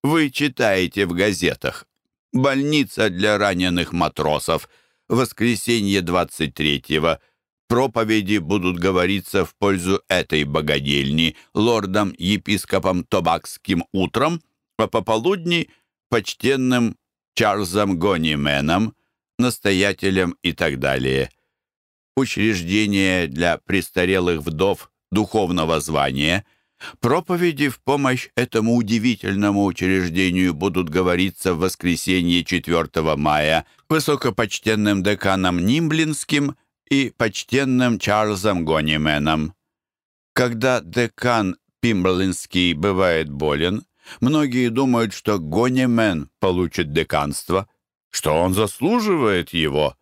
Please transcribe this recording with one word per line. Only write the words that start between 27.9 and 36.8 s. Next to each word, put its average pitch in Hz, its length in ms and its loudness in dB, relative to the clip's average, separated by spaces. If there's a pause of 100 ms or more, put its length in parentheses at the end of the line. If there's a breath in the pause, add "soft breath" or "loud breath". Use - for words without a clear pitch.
этому 117 400 0
удивительному 104 880 0
учреждению 92 880 0
будут 87 360 -2
говориться 90 640 0
в 80 60 -2
воскресенье 87 840 0
четвертого 82 720 -2
мая 76 500 2 (240 soft breath)
высокопочтенным 110 1120 -2
деканом 95 600 0
Нимблинским 151 920 -2 (340)